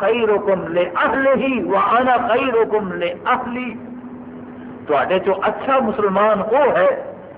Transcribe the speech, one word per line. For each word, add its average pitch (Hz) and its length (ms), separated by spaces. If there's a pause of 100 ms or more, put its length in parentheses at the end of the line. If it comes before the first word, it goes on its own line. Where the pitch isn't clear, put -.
خیرکم 202 720
لأہلہ 247 1000
وانا 220 460
خیرکم 226 760
لأہلی۔" 240 840 (1120)
تواڈے 156 320
چو 190 140 (100)
اچھا 262 360
مسلمان 208 600
وہ 233 380
ہے - 360 (220)